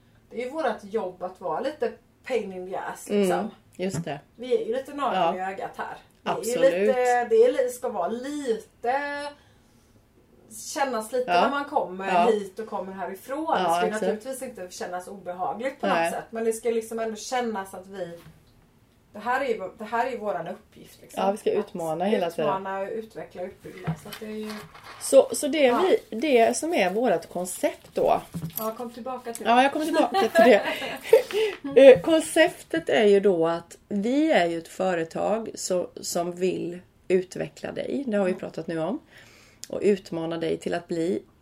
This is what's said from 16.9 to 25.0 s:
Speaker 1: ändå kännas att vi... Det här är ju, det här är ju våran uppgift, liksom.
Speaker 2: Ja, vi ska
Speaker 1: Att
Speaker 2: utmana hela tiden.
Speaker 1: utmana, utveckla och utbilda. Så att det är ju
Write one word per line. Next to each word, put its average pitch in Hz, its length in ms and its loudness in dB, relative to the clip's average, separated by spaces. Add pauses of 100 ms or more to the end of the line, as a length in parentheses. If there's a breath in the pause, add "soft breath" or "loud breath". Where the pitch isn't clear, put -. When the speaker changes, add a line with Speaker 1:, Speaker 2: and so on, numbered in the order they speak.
Speaker 1:
ändå 226 160 -4
kännas 220 580 -4
att 190 140 -16
vi... 185 240 -10 (1000)
Det 208 60 -14
här 247 220 0
är 277 60 -2
ju, 190 300 -2
det 220 60 -12
här 233 240 0
är 262 40 -4
ju 220 60 -6
våran 185 300 -4
uppgift, - 540 -16
liksom. - 220 -6
Speaker 2:
Ja, 196 80 4
vi 214 60 -6
ska 214 140 -2
Speaker 1:
Att - 60 0
Speaker 2:
utmana 170 480 -4
hela 196 260 2
tiden. 160 180 -2
Speaker 1:
utmana, 196 400 -4
utveckla 214 520 -12
och 185 60 -6
utbilda. 165 560 -8
Så 208 60 -16
att 208 100 -14
det 220 60 -10
är 214 40 -10
ju 214 220 -8 (500)